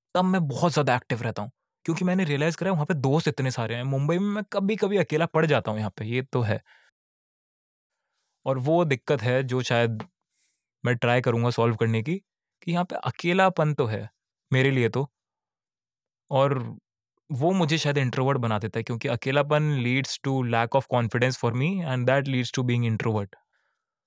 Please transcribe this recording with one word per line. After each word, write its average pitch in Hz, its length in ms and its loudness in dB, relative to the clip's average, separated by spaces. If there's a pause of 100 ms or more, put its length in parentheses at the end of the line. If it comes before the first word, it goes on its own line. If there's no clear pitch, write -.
(140)
तब 180 100 2
मैं 185 240 2
बहुत 139 240 0
ज़्यादा 127 240 2
active 117 260 -4
रहता 110 200 -4
हूँ 107 80 -10 (360)
क्योंकि 165 180 -2
मैंने 180 200 0
realize 151 320 0
करा 185 140 -2
है 196 40 0
वहाँ 151 120 0
पे 185 100 -2
दोस्त 139 320 2
इतने 135 220 -2
सारे 113 240 -4
हैं। 120 100 -6
मुंबई 139 340 0
में 202 100 0
मैं 208 240 -4
कभी-कभी 202 460 0
अकेला 160 300 0
पड़ 160 180 2
जाता 127 240 2
हूँ 107 80 -4
यहाँ 107 140 -4
पे, - 140 -10
ये 120 180 -2
तो 127 180 -2
है। 107 180 0 (1900)
और 131 140 0
वो 160 240 2
दिक्कत 143 380 0
है 123 220 2
जो 127 180 -2
शायद 117 400 0 (840)
मैं 123 120 2
try 120 260 2
करूँगा 120 300 2
solve 117 240 2
करने 113 260 0
की, 156 140 -4
कि - 560 -10
यहाँ 175 140 0
पे - 180 -8
अकेलापन 175 720 2
तो 139 120 0
है 107 220 -4 (420)
मेरे 131 220 4
लिए 123 180 2
तो, 135 180 -4 (1200)
और 135 280 2 (720)
वो 147 220 0
मुझे 165 260 2
शायद 143 200 0
introvert 135 400 0
बना 113 200 0
देता 110 200 -6
है 113 40 -2
क्योंकि 117 260 -6
अकेलापन 143 640 0 (100)
leads 127 400 -2
to 135 140 -2 (160)
lack 117 260 0
of 135 140 0
confidence 123 480 0
for 117 160 0
me 139 160 -2 (180)
and 127 200 -2
that 139 200 2
leads 127 240 -2
to 127 140 -2
being 120 220 0
introvert। 107 460 -2 (720)